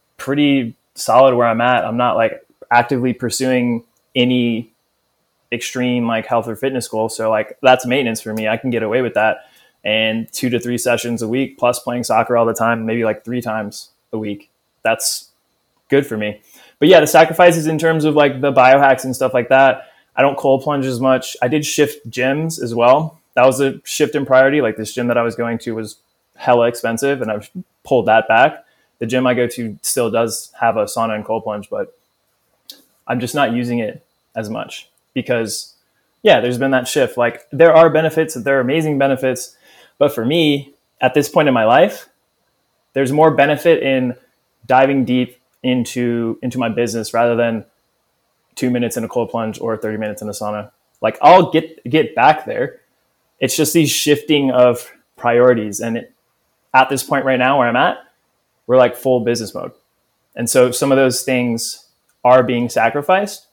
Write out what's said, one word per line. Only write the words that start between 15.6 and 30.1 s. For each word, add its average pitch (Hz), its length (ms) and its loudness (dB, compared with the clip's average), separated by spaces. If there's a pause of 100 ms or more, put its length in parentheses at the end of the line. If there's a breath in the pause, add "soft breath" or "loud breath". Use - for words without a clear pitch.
good 139 160 2
for 113 120 -8
me. 107 260 -8 (360 soft breath)
But 151 100 2
yeah, 180 120 8
the 151 60 4
sacrifices 165 640 4
in 160 100 -2
terms 160 260 0
of, 151 120 0
like, 135 260 2
the 143 100 0
biohacks 131 520 4
and 131 100 -6
stuff 127 180 -2
like 123 160 -2
that, 131 440 2 (220 loud breath)
I 127 60 -2
don't 139 160 0
cold 135 260 0
plunge 143 220 -4
as 127 160 -4
much. 131 400 -2
I 123 80 0
did 147 160 -2
shift 147 460 -2
gyms 147 520 -4
as 117 120 -6
well. 131 440 2 (160)
That 123 120 4
was 131 140 2
a 135 240 -2
shift - 300 -2
in 143 120 -4
priority. 135 340 4
Like, 113 160 -2
this 107 160 -10
gym 120 140 -4
that 120 100 0
I 117 60 2
was 117 140 -4
going 117 220 -4
to 117 140 -8
was 110 240 -10 (380)
hella 120 340 2
expensive, 123 540 -4
and 110 80 -4
I've 104 200 -8 (320)
pulled 120 240 0
that - 220 4
back. 127 360 2 (340)
The 123 80 -6
gym 127 200 -2
I 127 60 2
go 123 140 0
to 117 340 -10
still 117 300 -4